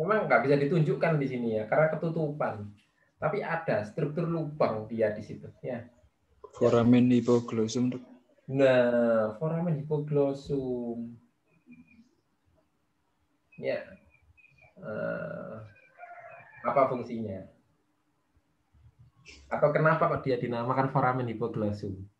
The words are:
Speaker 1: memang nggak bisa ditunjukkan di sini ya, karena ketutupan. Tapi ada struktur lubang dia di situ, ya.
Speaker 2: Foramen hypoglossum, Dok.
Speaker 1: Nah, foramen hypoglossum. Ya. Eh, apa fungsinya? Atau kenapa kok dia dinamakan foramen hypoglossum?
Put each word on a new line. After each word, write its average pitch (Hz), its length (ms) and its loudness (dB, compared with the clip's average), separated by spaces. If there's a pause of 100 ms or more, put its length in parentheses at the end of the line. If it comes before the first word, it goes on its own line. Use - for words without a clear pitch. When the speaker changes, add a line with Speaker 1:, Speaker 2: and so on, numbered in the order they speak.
Speaker 1:
memang 196 240 2
nggak 123 160 4
bisa 139 160 4
ditunjukkan 156 640 2
di 127 80 -2
sini 120 180 -4 (140)
ya, 107 80 -6
karena 156 240 4
ketutupan. 147 720 -4 (560)
Tapi - 240 -2
ada 127 400 -2
struktur 151 400 -4
lubang 147 640 -2
dia 110 240 0
di - 80 -8
situ, - 240 -14 (160)
ya. 123 240 -8 (720)
Speaker 2:
Foramen 120 560 6
hypoglossum, 120 800 2
Dok. 127 80 -10 (480)
Speaker 1:
Nah, 120 880 4
foramen 165 400 -2
hypoglossum. 131 1400 -2 (2500)
Ya. 135 240 -4 (960)
Eh, - 760 -8 (1080)
apa 135 240 2
fungsinya? 113 560 -8 (2000)
Atau 147 160 4
kenapa 156 400 2
kok 139 160 -2
dia 123 160 0
dinamakan 123 480 0
foramen 127 400 2
hypoglossum? 107 640 -4 (260)